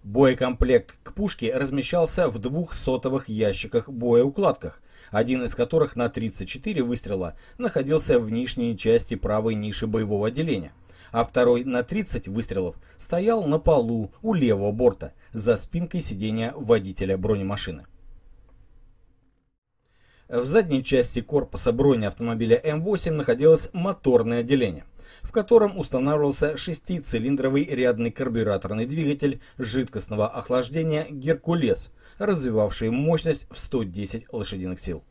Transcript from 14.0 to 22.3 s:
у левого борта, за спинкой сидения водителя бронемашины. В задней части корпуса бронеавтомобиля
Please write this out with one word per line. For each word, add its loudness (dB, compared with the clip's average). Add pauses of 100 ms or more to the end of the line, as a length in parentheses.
у -2
левого 2
борта, 0 (180)
за 0
спинкой -6
сидения -4
водителя 0
бронемашины. -4 (2500)
В -2
задней 2
части 2
корпуса -2
бронеавтомобиля 2